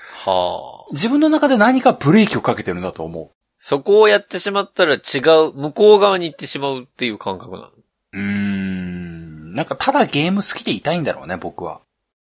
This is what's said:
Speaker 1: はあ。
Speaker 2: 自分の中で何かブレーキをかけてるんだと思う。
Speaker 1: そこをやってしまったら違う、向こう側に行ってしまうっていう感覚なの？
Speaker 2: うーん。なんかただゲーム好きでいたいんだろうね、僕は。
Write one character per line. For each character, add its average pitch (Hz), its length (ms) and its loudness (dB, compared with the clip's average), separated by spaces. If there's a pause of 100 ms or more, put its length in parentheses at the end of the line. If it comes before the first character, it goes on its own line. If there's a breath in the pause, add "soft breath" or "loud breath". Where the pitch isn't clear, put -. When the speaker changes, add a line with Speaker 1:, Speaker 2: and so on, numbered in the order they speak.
(260 loud breath)
Speaker 1:
は 90 640 -2
あ。 - 20 -12
Speaker 2:
自 151 160 -4
分 285 140 2
の 311 80 4
中 302 180 2
で 262 80 4
何 240 260 4
か - 120 4
ブ - 180 0
レ 220 120 8
ー 208 40 2
キ 165 100 -4
を 110 40 -4
か 117 140 0
け 107 80 -10
て 95 100 -6
る 87 60 -6
ん 90 40 -10
だ 92 80 -6
と 82 120 -10
思 80 200 -10
う。 - 60 -20 (280)
Speaker 1:
そ - 220 -4
こ 202 220 4
を 214 80 6
や 208 80 4
っ 202 100 -4
て 190 120 -8
し 202 120 -6
ま 196 100 -2
っ 190 100 -6
た 180 140 2
ら 147 100 2
違 - 20 -6
う、 156 560 2
向 139 180 -8
こ 208 260 6
う - 20 4
側 196 180 4
に 175 80 -4
行 160 80 -8
っ - 20 -20
て 170 100 -14
し 147 140 -8
ま 139 120 -4
う 127 120 -8
っ - 40 -20
て - 180 -8
い 120 40 -2
う 104 80 -6
感 95 220 -8
覚 87 140 -16
な 90 60 -14
の？ - 80 -20
Speaker 2:
う - 500 -20
ー - 20 -12
ん。 90 1300 -8
な 123 120 -6
ん - 20 -6
か - 120 -8
た - 160 0
だ 277 120 4
ゲ 147 220 0
ー 185 40 0
ム 202 120 -2
好 - 160 -6
き - 60 -16
で - 60 -4
い - 100 -4
た 151 120 -2
い 175 60 -2
ん 160 40 -4
だ 104 100 -2
ろ 78 100 -12
う - 40 -16
ね、 92 100 -8
僕 90 260 -12
は。 82 160 -10 (520)